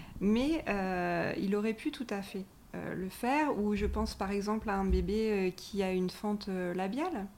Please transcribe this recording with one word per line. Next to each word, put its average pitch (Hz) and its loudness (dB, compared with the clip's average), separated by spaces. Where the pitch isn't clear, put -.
Mais, 247 4
euh, 180 0
il 196 2
aurait 214 2
pu 294 -4
tout 277 -4
à 196 -2
fait, 190 -8
euh, 170 -4
le 185 -4
faire. 277 2
Ou 208 2
je 208 2
pense 214 0
par 190 -4
exemple 208 0
à 196 2
un 196 2
bébé, 190 4
euh, 190 2
qui 196 -4
a 185 2
une 185 2
fente, 208 -2
euh, 180 -2
labiale. 214 -2